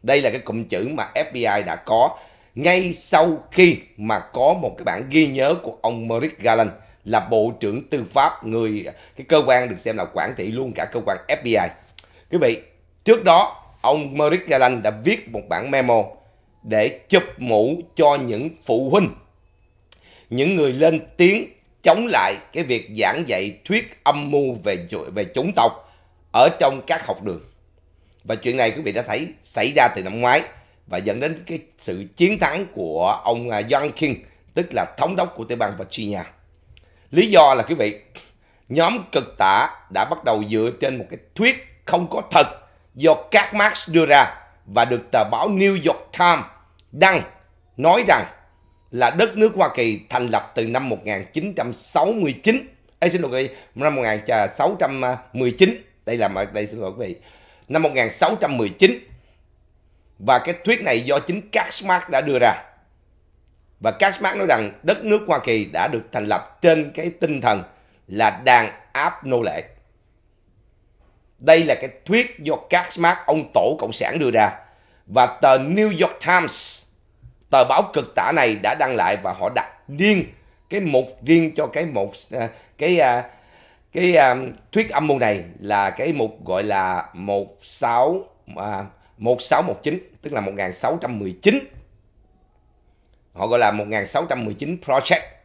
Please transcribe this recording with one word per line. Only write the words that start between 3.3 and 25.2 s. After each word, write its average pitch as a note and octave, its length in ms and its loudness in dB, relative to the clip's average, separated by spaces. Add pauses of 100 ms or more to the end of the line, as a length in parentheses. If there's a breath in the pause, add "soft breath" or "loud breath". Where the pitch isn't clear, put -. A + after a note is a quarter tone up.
khi F3 260 6 (200)
mà G#2+ 220 -2
có C3+ 340 2
một D3 240 -4
cái - 80 -12
bản F#2+ 240 -4
ghi D3+ 180 4
nhớ C3+ 260 0 (100)
của - 180 -12
ông A2+ 260 -4
Merrick A#2+ 320 -4
Garland A2 320 2 (340 soft breath)
là A2 140 2
Bộ A2+ 400 0
trưởng A2 300 -6
Tư C3+ 220 -4
pháp, C#3 340 0
người, A2 400 -4 (300 soft breath)
cái C#3 140 -16
cơ D3+ 180 6
quan B2 220 4
được F#2 100 -10
xem A2 180 -6
là F2+ 80 -4
quản F#2+ 320 -6
trị G2+ 140 -8
luôn B2+ 240 -8
cả D#2+ 100 -6
cơ A2 200 -8
quan F#2+ 120 -2 (100)
F D3 160 0
B - 20 -10
I. G2+ 240 2 (600 loud breath)
Quý F3 100 0
vị, A#2 200 0 (420)
trước A3 200 4
đó F3+ 420 4 (160)
ông C#3+ 360 0
Merrick D#3 300 0
Garland B2+ 360 2
đã G#2+ 80 0 (120)
viết G#3+ 260 -2
một A2 200 -10
bản G#2 220 -4
memo A#2+ 320 2 (600)
để G#2+ 360 -2 (100)
chụp - 140 4 (140)
mũ B2 380 0 (200)
cho D3 200 4
những B2+ 340 -6 (160)
phụ C3 240 -2
huynh, E3 260 2 (1120 soft breath)
những C#3+ 260 0
người C#3+ 180 2
lên D#3 260 4 (180)
tiếng F#3+ 360 2 (300)
chống G3+ 240 4
lại G2+ 280 0 (180)
cái E3+ 100 -4
việc A#2+ 340 -4
giảng A2 300 0
dạy G2+ 380 -6
thuyết - 380 -4
âm D3 280 0
mưu C#3 220 0 (100)
về, F2+ 240 -4 (260)
về G2+ 120 -4 (100)